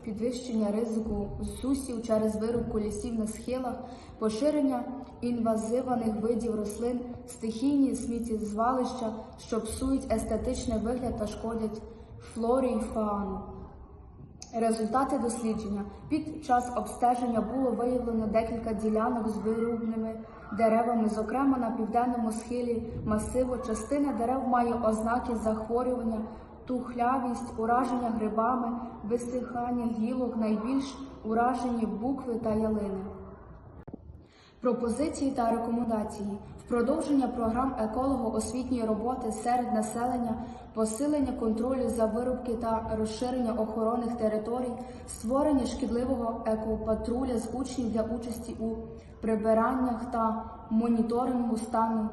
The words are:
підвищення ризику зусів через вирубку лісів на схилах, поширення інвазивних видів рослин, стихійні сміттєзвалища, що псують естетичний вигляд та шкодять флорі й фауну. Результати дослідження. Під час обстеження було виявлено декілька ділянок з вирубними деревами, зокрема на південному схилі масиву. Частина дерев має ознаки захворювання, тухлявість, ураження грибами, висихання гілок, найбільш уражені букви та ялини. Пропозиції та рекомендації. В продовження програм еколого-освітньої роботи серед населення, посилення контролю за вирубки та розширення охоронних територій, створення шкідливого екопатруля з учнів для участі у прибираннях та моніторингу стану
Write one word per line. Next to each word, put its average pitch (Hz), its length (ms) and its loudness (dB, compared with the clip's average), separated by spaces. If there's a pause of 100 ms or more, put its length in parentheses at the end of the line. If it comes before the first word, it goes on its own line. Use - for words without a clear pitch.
підвищення 220 680 -2
ризику 220 560 0 (340)
зусів 247 420 -2
через 214 320 4
вирубку 220 440 0
лісів 214 400 -2
на 208 80 0
схилах, 247 480 -4 (440)
поширення 262 640 2 (380)
інвазивних 226 1000 0
видів 226 340 0
рослин, 233 440 -2 (280)
стихійні 254 680 2
сміттєзвалища, 226 1200 0 (260)
що 220 220 -2
псують 262 500 0
естетичний 220 680 0
вигляд 233 380 -2
та 214 100 -2
шкодять 220 540 -4 (520)
флорі 247 340 2
й 220 120 2
фауну. 202 600 -2 (1120)
Результати 226 680 2
дослідження. 220 640 -2 (280)
Під - 360 -2
час 247 300 4
обстеження 240 680 2
було 247 300 2
виявлено 226 560 0
декілька 226 460 0
ділянок 220 560 2
з 202 80 -2
вирубними 226 800 0 (420)
деревами, 226 520 4
зокрема 247 480 2
на 233 140 0
південному 233 600 2
схилі 240 520 -2 (220)
масиву. 247 520 0 (100)
Частина 277 460 0
дерев 240 340 0
має 240 260 4
ознаки 226 640 2
захворювання, 226 840 0 (440)
тухлявість, 247 960 0
ураження 240 500 2
грибами, 226 680 2 (240)
висихання 240 840 -2
гілок, 233 520 0
найбільш 220 580 0 (300)
уражені 240 600 2
букви 226 500 -2
та 220 200 0
ялини. 202 500 0 (1600)
Пропозиції 247 720 0
та 233 200 2
рекомендації. 226 840 0 (220)
В - 140 -6
продовження 269 540 4
програм 233 520 0
еколого-освітньої 240 1080 0
роботи 220 460 0
серед 240 420 0
населення, 233 600 0 (380)
посилення 269 580 2
контролю 233 580 2
за 220 160 2
вирубки 240 480 0
та 226 440 0
розширення 240 560 0
охоронних 226 600 0
територій, 226 580 0 (340)
створення 269 580 2
шкідливого 233 800 -2
екопатруля 220 920 0
з 220 160 -2
учнів 247 380 -2
для 220 100 2
участі 233 580 -4
у 226 160 -2 (460)
прибираннях 226 880 2
та 220 320 0 (260)
моніторингу 233 880 2
стану 226 560 2